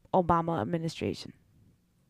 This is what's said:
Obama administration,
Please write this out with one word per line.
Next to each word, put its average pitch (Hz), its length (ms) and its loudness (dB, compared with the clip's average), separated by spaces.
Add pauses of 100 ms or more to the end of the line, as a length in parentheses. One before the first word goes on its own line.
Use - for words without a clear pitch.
(140)
Obama 165 480 2
administration, 165 720 -4 (760)